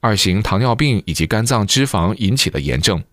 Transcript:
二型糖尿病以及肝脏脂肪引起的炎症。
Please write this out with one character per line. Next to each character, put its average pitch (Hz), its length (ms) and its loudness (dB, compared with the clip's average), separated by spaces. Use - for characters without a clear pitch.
二 107 160 2
型 95 240 2
糖 98 200 0
尿 120 160 2
病 131 300 2
以 82 60 -4
及 80 140 -2
肝 113 180 0
脏 113 220 0
脂 131 180 2
肪 92 340 0
引 104 180 0
起 - 120 0
的 - 120 -4
炎 67 200 -2
症。 87 220 0